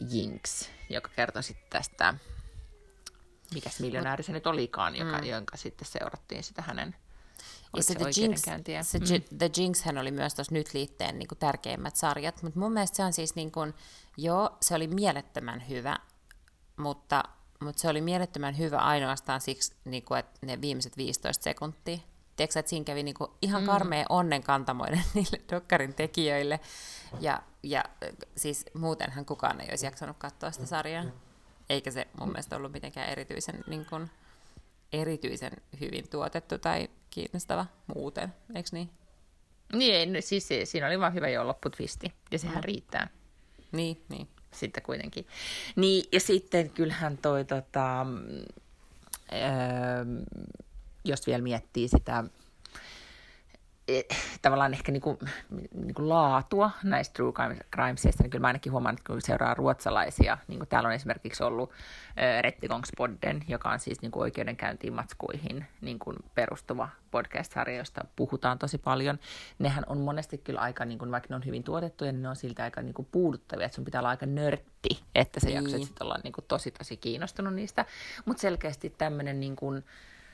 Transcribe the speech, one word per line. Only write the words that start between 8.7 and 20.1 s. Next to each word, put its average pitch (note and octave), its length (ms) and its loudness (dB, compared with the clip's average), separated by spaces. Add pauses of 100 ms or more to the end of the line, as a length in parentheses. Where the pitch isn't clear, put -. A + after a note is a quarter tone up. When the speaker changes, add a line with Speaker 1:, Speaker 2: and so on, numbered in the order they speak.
Speaker 2:
se E3+ 160 2
Speaker 1:
Mm. F3 120 2
Speaker 2:
Ji-, F3 280 2
The E3 180 4
Jinxhän F3 420 2
oli C3 120 -2
myös C#3 240 0
tossa C#3+ 200 -4
Nyt-liitteen - 640 -2
niinku - 160 -8
tärkeimmät C#3 600 -2
sarjat, D3 460 0
mut D#3+ 120 -6
mun G3+ 180 0
mielestä G3+ 240 2
se G3+ 80 2
on F#3 80 2
siis D#3+ 220 0
niinku, D#3+ 260 -4 (560)
joo, E3+ 440 2
se - 140 4
oli D#3+ 140 0
mielettömän C#3 800 -2
hyvä, C3 280 -2 (800)
mutta, C#3+ 460 0 (380)
mut D3 180 -4
se E3+ 100 2
oli D3+ 120 2
mielettömän D#3+ 580 0
hyvä D#3 200 0
ainoastaan C3+ 600 2
siksi, - 340 -2 (100)
niinku, B2+ 300 -4